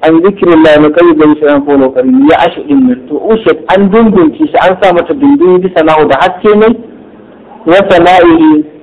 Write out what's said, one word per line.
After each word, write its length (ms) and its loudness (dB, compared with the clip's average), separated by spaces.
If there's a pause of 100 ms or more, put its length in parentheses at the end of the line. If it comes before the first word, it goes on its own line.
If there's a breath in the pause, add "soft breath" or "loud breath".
an 200 0
zikrillah 580 2
nuqayyid 400 2
lahu 160 2
shaytan 260 -2
fa 100 -4
huwa 60 0
lahu 160 0
qarin." 360 0
Ya'shu 340 -2
din 240 0
nan. 200 -6
To, 120 -10
ushiyat, 480 -2
an 220 0
dundunce 480 0
shi, 200 -2
an 220 0
sa 140 0
mata 200 -4
dundumi 460 0
bisa 240 -2
nahu 240 0
da 120 0
haske 360 -2
ne, 140 2 (920)
wa 180 2 (100)
sana'ihi 760 2 (180)